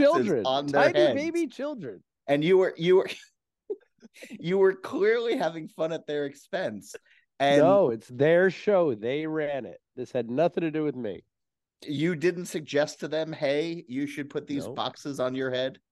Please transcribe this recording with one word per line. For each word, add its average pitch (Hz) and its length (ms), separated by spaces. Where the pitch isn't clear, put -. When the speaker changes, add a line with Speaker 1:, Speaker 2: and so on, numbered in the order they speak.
Speaker 1:
children. 196 380
Speaker 2:
on 139 220
their 143 260
Speaker 1:
Tiny - 80
Speaker 2:
heads. 294 140
Speaker 1:
baby 330 320
children. 220 560
Speaker 2:
And 147 180
you 185 140
were, 185 180
you 175 200
were, - 120
<laughs> - 680
you 180 200
were 190 160
clearly 233 640
having 165 300
fun 160 220
at 156 160
their 147 200
expense. 135 680
And 143 220
Speaker 1:
No, 185 260
it's 113 200
their 165 420
show. 175 440
They 131 320
ran 147 380
it. 92 160
This 123 160
had 117 180
nothing 156 300
to 165 100
do 156 140
with 143 120
me. 107 280
Speaker 2:
You 156 300
didn't 175 300
suggest 151 540
to 160 80
them, 156 240
"Hey, 156 560
you 135 180
should 143 220
put 147 180
these 143 200
Speaker 1:
Nope. 120 100
Speaker 2:
boxes 131 420
on 127 160
your 131 160
head"? 127 280